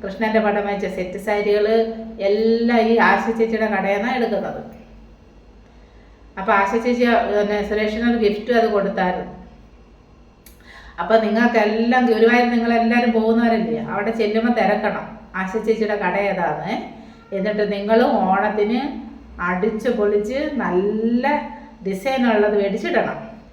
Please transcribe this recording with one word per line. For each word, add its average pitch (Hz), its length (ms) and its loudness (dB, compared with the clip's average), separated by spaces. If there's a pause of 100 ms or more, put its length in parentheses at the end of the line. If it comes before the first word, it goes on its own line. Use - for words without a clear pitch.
കൃഷ്ണൻ്റെ 214 420 -2
പടം 208 240 0
വെച്ച 202 160 -4 (100)
സെറ്റ് 185 300 -8
സാരികൾ 208 400 0 (640)
എല്ലാം 226 500 2 (100)
ഈ 226 40 4 (160)
ആശ 202 140 2 (140)
ചേച്ചിയുടെ 220 360 0
കടയിൽ 196 260 0
നിന്നാണ് 247 180 -2
എടുക്കുന്നത്. 220 420 -4 (1800)
അപ്പോൾ 202 220 2
ആശ - 100 2 (140)
ചേച്ചി, 247 200 2 (240)
പിന്നെ 208 300 0 (100)
സുരേഷിനൊരു 220 540 0
ഗിഫ്റ്റ് 226 360 2
അത് 226 140 4
കൊടുത്തായിരുന്നു. 185 580 -2 (1700)
അപ്പോൾ 220 220 2
നിങ്ങൾക്കെല്ലാം 226 880 2
ഗുരുവായൂർ 233 440 4
നിങ്ങളെല്ലാവരും 233 600 2
പോകുന്നവരല്ലേ, 226 640 2 (140)
അവിടെ 208 260 -4
ചെല്ലുമ്പോൾ 220 400 0
തിരക്കണം 202 480 0 (340)
ആശ 185 100 -6 (140)
ചേച്ചിയുടെ 208 380 0
കട 185 120 -2 (180)
ഏതാണ്. 165 360 -4 (680)
എന്നിട്ട് 214 240 0 (140)
നിങ്ങൾ 214 220 2 (280)
ഓണത്തിന് 208 540 0 (680)
അടിച്ച് 214 480 -2
പൊളിച്ച് 208 420 0 (260)
നല്ല 220 600 0 (600)
ഡിസൈൻ 247 360 -2 (120)
ഉള്ളത് 208 260 2
മേടിച്ചിടണം. 208 580 -2 (340)